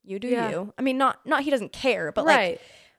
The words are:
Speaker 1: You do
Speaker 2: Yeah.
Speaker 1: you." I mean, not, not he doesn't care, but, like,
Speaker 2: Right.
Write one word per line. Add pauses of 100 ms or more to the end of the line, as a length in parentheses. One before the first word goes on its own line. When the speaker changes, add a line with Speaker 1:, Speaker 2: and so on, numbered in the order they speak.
Speaker 1:
You
do
Speaker 2:
Yeah.
Speaker 1:
you."
I
mean,
not,
not
he
doesn't
care,
but,
like,
Speaker 2:
Right. (380)